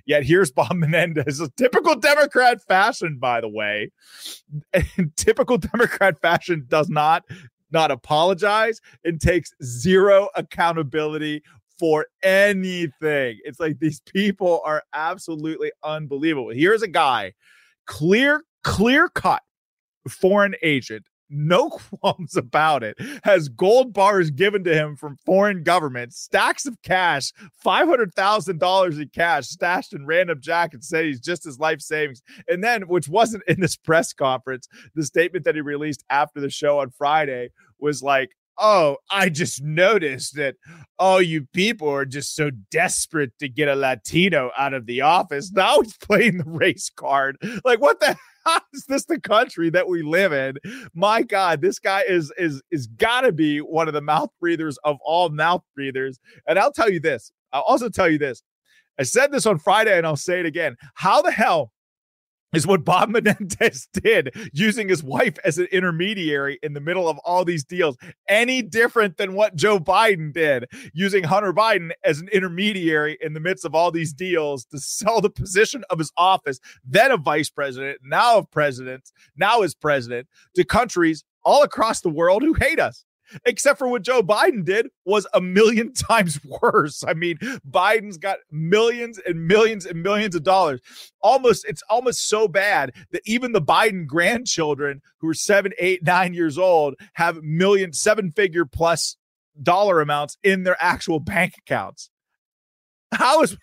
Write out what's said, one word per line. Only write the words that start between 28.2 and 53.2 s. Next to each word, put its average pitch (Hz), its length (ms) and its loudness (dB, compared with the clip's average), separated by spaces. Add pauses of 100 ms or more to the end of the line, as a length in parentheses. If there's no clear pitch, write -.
dollars 185 380 2
in 147 120 -10
cash 160 380 -2
stashed 180 460 -4
in 147 120 -14
random 165 360 0
jackets, 165 480 -4
said 165 160 -2
he's 139 140 -6
just 170 240 -8
his 135 160 -16
life 156 220 -2
savings. 151 400 -6 (260)
And 175 160 -2
then, 226 200 0
which 170 260 -2
wasn't 220 380 0
in 165 120 0
this 175 160 -2
press 160 380 0
conference, 131 540 -4 (280)
the 156 100 -4
statement 170 400 -2
that 160 100 0
he 156 60 -4
released 143 480 -6
after 147 300 0
the 139 100 -4
show 143 300 0
on 131 120 -4
Friday 143 580 -2 (300)
was 143 220 -4
like, 135 340 0 (220)
"Oh, 180 400 4 (120)
I 190 200 0
just 139 340 -4
noticed 156 720 0
that 143 200 -4 (420)
all 190 240 6
you 160 320 -2
people 190 360 0
are 139 160 -2
just 135 300 -10
so 151 140 -2 (220)
desperate 143 680 -2
to 143 100 -8
get 143 180 -2
a 139 80 2
Latino 139 800 0
out 135 160 -2
of 123 120 -8
the 123 160 -6
office." 165 500 0
Now 208 300 4
he's 220 160 -8
playing 202 400 2
the 160 120 -8
race 165 460 -2
card. 135 420 -2 (260)
Like, 240 180 2
what - 180 4
the 285 220 2
<laughs> - 60 -20 (200)
how 330 140 2 (120)
is 269 120 -18
this 269 200 -4
the 320 140 -4
country 185 500 0
that 175 200 0
we 170 120 -2
live 170 300 0
in? 135 260 -4 (360)
My 208 280 2
God, 190 400 0
this 180 180 -2
guy 196 280 -2
is, 170 300 -2
is, 151 240 -4 (100)
is 135 160 -4
gotta 226 460 0